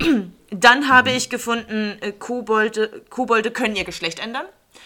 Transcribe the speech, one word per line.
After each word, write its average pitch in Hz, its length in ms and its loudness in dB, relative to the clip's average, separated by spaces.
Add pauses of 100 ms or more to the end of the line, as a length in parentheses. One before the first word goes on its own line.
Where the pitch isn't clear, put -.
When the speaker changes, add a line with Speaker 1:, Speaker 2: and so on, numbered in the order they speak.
(240)
Speaker 1:
<clears throat> - 260 -20
Dann 254 380 4
habe 254 220 6
Speaker 2:
Mhm. 254 60 0
Speaker 1:
ich 247 140 -4
gefunden, 220 720 -4
äh, 208 120 -6
Kobolde, 220 1000 -2
Kobolde 226 400 0
können 226 260 -4
ihr 180 80 -4
Geschlecht 165 340 -8
ändern. 254 280 -8 (400)